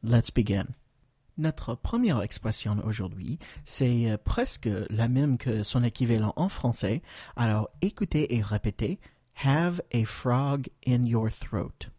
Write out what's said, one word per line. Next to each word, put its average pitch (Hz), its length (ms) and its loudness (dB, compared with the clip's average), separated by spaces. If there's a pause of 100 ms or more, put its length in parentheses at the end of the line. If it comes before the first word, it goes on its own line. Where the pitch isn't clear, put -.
Let's 117 280 4
begin. 104 360 2 (680)
Notre 156 380 -2
première 214 480 0
expression - 640 -2
aujourd'hui, 104 540 -4 (260)
c'est, 120 460 2
euh, 107 60 0
presque - 520 -2 (200)
la 113 200 0
même 131 280 2
que 110 260 -2
son 120 200 0
équivalent 113 540 2
en 180 120 2
français. 117 540 -2 (340)
Alors, 110 340 2 (120)
écoutez 170 520 0
et 117 80 2
répétez. 104 580 -2 (420)
Have 170 400 2 (100)
a 117 120 2
frog 135 640 0 (180)
in 123 180 4
your 113 260 2
throat. - 680 -6